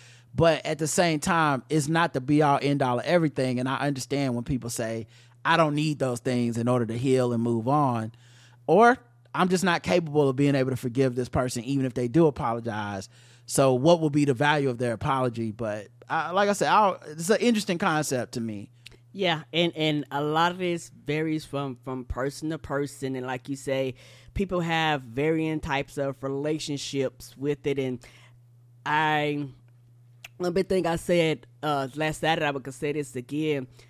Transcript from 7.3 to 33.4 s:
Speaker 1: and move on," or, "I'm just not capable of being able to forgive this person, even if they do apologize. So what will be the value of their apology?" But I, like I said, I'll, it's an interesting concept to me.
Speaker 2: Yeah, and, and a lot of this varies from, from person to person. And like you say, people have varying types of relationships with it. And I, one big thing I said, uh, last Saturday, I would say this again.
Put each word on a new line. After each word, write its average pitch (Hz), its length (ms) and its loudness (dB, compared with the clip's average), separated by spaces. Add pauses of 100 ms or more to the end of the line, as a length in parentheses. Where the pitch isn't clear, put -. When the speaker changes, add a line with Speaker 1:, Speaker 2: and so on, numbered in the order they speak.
Speaker 1:
and 117 100 0
move 117 260 0
on," 127 440 0 (540)
or, 233 320 8 (360)
"I'm 175 140 2
just 180 160 2
not 170 180 2
capable 151 460 2
of 131 80 0
being 143 180 4
able 131 160 2
to 127 60 -2
forgive 127 400 0
this 123 120 -4
person, 127 360 -2
even 135 200 0
if 127 100 -2
they 123 140 -2
do 160 180 4
apologize. 113 840 -4 (400)
So 135 260 4
what 160 260 6
will 156 100 2
be 147 140 2
the 139 100 2
value 147 340 2
of 120 100 -4
their 120 140 -2
apology?" 120 600 -2
But 107 340 -8 (220)
I, 156 240 -4
like 202 160 2
I 202 40 2
said, 156 160 0
I'll, 196 380 4
it's 165 240 -4
an 208 100 4
interesting 208 380 0
concept 151 560 -2
to 123 60 -4
me. 107 300 -8 (420)
Speaker 2:
Yeah, 170 400 -2
and, 170 240 0
and 156 340 0
a 139 120 -4
lot 160 300 0
of 180 60 -12
this 175 320 -4
varies 156 560 -4
from, 135 380 -8
from 131 200 -8
person 139 460 -6
to 160 80 -6
person. 139 580 -6
And 127 100 -6
like 127 220 -8
you 139 80 -6
say, 135 380 -4 (400)
people 180 260 -2
have 160 400 0
varying 156 600 0
types 139 360 -4
of 139 260 -4
relationships 139 1160 -4
with 143 280 -4
it. 139 120 -2
And 127 200 -4 (840)
I, 147 640 0 (880)
one 180 160 -2
big 185 160 0
thing 190 180 0
I 165 100 0
said, 160 500 0 (160)
uh, 139 320 -2
last 156 260 -4
Saturday, 156 260 0
I 143 40 0
would 135 240 -6
say 151 180 -4
this 147 240 -6
again. 143 520 -2 (220)